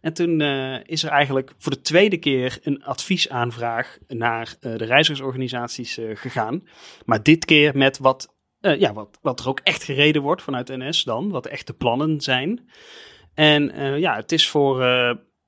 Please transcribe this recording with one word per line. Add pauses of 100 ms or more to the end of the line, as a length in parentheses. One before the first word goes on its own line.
En
toen,
eh,
is
er
eigenlijk
voor
de
tweede
keer
een
adviesaanvraag (100)
naar,
eh,
de
reizigersorganisaties,
eh,
gegaan. (420)
Maar
dit
keer
met
wat, (240)
eh,
ja,
wat,
wat
er
ook
echt
gereden
wordt
vanuit
N
S
dan,
wat
echt
de
plannen
zijn. (640)
En,
eh,
ja,
het
is
voor,
eh, (320)